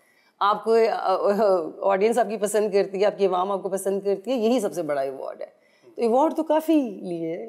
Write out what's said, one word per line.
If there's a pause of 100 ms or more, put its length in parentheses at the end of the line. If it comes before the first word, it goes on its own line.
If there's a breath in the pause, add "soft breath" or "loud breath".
(420 soft breath)
आपको,
अ,
अ,
ऑडियंस
आपकी
पसंद
करती
है,
आपकी
अवाम
आपको
पसंद
करती
है,
यही
सबसे
बड़ा
अवार्ड
है। (440 soft breath)
तो
अवार्ड
तो
काफ़ी
लिए,